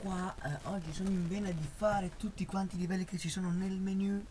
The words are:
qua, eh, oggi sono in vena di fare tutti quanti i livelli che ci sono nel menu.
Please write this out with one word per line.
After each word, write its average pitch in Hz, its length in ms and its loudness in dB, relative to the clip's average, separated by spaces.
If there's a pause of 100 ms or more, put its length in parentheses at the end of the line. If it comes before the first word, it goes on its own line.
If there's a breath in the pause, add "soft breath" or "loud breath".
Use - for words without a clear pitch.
qua, 185 320 -2 (120)
eh, 147 220 -2
oggi 170 260 -2
sono 190 160 -2
in 180 180 4
vena 196 240 0
di 156 240 -2
fare 202 420 2
tutti 190 300 -2
quanti 190 300 0
i - 20 -2
livelli 180 260 0
che 175 140 -6
ci 165 100 -2
sono 180 220 0
nel 190 260 2
menu. 196 540 2